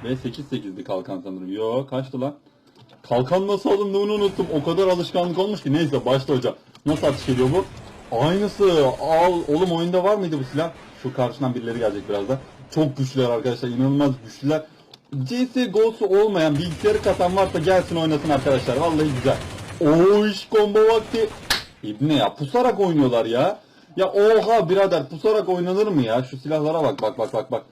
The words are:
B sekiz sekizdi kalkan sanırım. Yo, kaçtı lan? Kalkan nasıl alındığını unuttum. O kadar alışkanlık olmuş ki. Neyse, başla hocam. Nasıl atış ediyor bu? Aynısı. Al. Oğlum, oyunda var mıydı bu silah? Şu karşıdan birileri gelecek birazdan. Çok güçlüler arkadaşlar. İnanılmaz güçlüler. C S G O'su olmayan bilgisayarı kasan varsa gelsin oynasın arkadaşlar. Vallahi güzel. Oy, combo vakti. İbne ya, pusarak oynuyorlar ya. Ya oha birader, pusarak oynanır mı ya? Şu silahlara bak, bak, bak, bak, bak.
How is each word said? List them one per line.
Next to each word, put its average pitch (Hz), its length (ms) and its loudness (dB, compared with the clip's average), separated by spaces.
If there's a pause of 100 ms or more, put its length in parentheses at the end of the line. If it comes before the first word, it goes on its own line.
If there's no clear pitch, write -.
B 127 120 -4
sekiz 127 300 -10
sekizdi 101 380 -10
kalkan 95 400 -8
sanırım. 92 280 -12
Yo, 113 340 -4
kaçtı 131 340 -8
lan? 143 140 -6 (760)
Kalkan 131 380 0
nasıl 202 240 -2
alındığını 202 420 0
unuttum. 196 340 0 (140)
O 139 40 -8
kadar 175 240 2
alışkanlık 175 500 -2
olmuş 196 240 -2
ki. 135 100 -2
Neyse, 143 340 0
başla 135 280 0
hocam. 120 200 -2 (320)
Nasıl 151 200 0
atış 139 220 -2
ediyor 127 240 2
bu? 190 120 2 (520)
Aynısı. 180 720 2 (140)
Al. 165 320 4 (160)
Oğlum, 170 240 2
oyunda 175 320 0
var 208 120 4
mıydı 170 240 -4
bu 127 40 -4
silah? 156 260 -4 (320)
Şu 127 120 -6
karşıdan 123 400 -2
birileri 117 240 -6
gelecek 101 300 -2
birazdan. 101 300 -2 (320)
Çok 147 260 -2
güçlüler 131 340 0
arkadaşlar. 120 380 -2
İnanılmaz 135 420 2 (140)
güçlüler. 147 420 -4 (580)
C 247 220 -2
S 254 180 -2
G 208 180 0
O'su 226 240 0
olmayan 185 480 2
bilgisayarı 180 480 0
kasan 185 340 0
varsa 185 220 0
gelsin 180 380 0
oynasın 156 340 0
arkadaşlar. 131 460 0
Vallahi 156 400 0
güzel. 127 200 0 (440)
Oy, 190 520 4 (180)
combo 208 280 4
vakti. 220 500 4 (540)
İbne 135 320 -2
ya, 107 200 2
pusarak 214 460 0
oynuyorlar 139 440 2
ya. 131 340 0 (380)
Ya 185 160 0
oha 208 560 4
birader, 185 400 2
pusarak 202 400 0
oynanır 185 380 0
mı 160 160 2
ya? 117 200 0
Şu 131 140 -12
silahlara 156 460 -2
bak, 113 200 -2
bak, 107 160 -2
bak, 110 140 -4
bak, 110 200 -4
bak. 113 200 -4